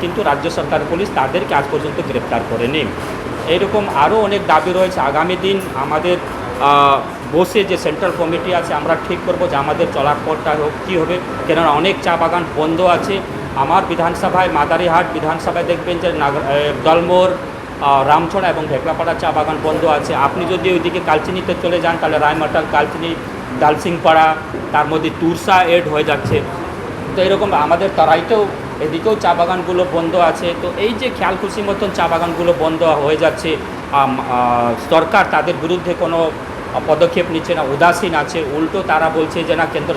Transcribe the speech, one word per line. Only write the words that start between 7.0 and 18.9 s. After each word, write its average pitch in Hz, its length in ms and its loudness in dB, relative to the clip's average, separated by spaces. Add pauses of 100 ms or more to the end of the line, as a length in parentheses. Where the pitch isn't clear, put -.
বসে 185 320 2
যে 180 120 -2
সেন্ট্রাল 165 420 -2
কমিটি 175 360 -2
আছে, 170 200 -2
আমরা 151 220 0 (120)
ঠিক 175 180 -2
করবো 175 200 0
যে 170 100 0
আমাদের 160 380 0
চলার 143 200 2 (120)
পথটা 156 240 -2
হোক, 151 200 0 (160)
কী 190 100 -2
হবে। 165 220 0 (280)
কেননা 160 240 2
অনেক 165 320 2
চা 170 140 2
বাগান 165 280 0 (120)
বন্ধ 160 240 0
আছে। 185 380 2 (380)
আমার 160 320 2
বিধানসভায়, 170 680 0
মাদারিহাট 165 600 2
বিধানসভায় 160 500 -2
দেখবেন 175 380 -2
যে 175 100 0
নাগর-, 143 380 0
এ, 147 220 2 (120)
দলমোড়, 170 460 4 (500)
আহ, 139 280 4
রামছড়া 170 400 2
এবং 156 200 -2
ঢেকলাপাড়া 160 520 -2